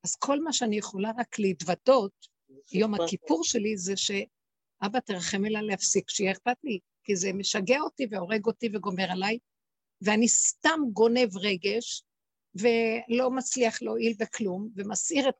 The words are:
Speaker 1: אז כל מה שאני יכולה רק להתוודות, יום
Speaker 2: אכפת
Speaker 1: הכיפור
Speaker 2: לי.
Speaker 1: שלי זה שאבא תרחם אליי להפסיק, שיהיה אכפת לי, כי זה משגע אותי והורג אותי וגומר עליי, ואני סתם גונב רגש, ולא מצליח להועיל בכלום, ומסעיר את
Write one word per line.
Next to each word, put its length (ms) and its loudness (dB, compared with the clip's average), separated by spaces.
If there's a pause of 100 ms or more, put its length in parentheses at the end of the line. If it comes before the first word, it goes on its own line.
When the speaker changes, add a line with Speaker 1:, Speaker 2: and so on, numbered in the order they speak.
Speaker 1:
אז 120 -6
כל 260 0
מה 100 -4
שאני 240 0
יכולה 420 -4
רק 200 -6
להתוודות, 760 2 (600)
יום 220 2
Speaker 2:
אכפת 120 2
Speaker 1:
הכיפור 320 0
Speaker 2:
לי. 100 -2
Speaker 1:
שלי 280 0
זה 200 -4
שאבא 1080 -4
תרחם 400 -2
אליי 180 -2
להפסיק, 480 -2
שיהיה 220 0
אכפת 320 -2
לי, 140 -4 (260)
כי 120 0
זה 160 -2
משגע 480 0
אותי 300 -4
והורג 360 -2
אותי 280 -2
וגומר 360 -4
עליי, 280 -2 (640)
ואני 260 4
סתם 520 2 (120)
גונב 440 4
רגש, 680 -2 (500)
ולא 760 2
מצליח 520 -2
להועיל 360 0
בכלום, 580 -4
ומסעיר 520 -2
את 120 0